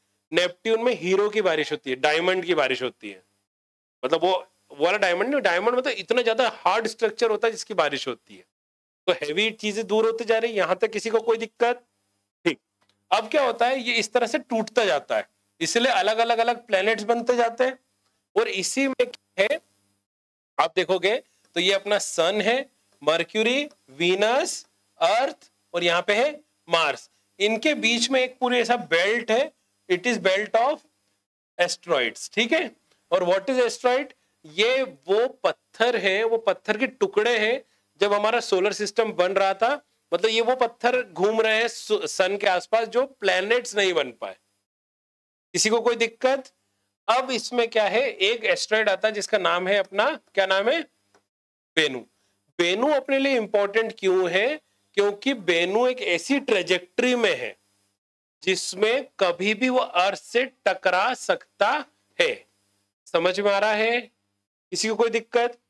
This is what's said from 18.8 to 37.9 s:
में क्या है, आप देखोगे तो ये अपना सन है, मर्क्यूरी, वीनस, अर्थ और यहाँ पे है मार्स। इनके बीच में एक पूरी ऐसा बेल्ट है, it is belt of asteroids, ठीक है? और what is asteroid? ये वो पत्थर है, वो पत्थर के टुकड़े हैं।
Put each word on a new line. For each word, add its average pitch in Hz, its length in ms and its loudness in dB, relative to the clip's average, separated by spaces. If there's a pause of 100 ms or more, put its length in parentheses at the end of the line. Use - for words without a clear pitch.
में 262 140 -4
क्या - 420 -4
है, 277 160 -2 (1000)
आप 160 160 0
देखोगे 185 480 0 (320)
तो 170 40 -2
ये 190 140 2
अपना 202 240 0
सन 190 440 0
है, 247 280 0 (340)
मर्क्यूरी, 220 680 0 (200)
वीनस, 196 800 0 (340)
अर्थ 233 500 0 (220)
और 175 100 -2
यहाँ 170 180 2
पे 208 120 0
है 285 300 -2 (260)
मार्स। 165 420 0 (280)
इनके 220 340 2
बीच 233 380 -2
में 262 100 2
एक 254 180 -4
पूरी 247 200 0
ऐसा 233 160 0
बेल्ट 214 560 0
है, 277 220 0 (360)
it 175 120 0
is 240 160 0
belt 190 380 0
of 262 240 2 (800)
asteroids, 156 760 -2
ठीक 233 180 0
है? 320 240 -2 (360)
और 180 120 2
what 190 220 0
is 262 160 0
asteroid? 247 520 -2 (320)
ये 220 380 0
वो 202 440 0
पत्थर 233 680 -2
है, 196 280 0
वो 226 140 0
पत्थर 214 400 -2
के 254 100 -2
टुकड़े 214 500 0
हैं। 226 260 0 (380)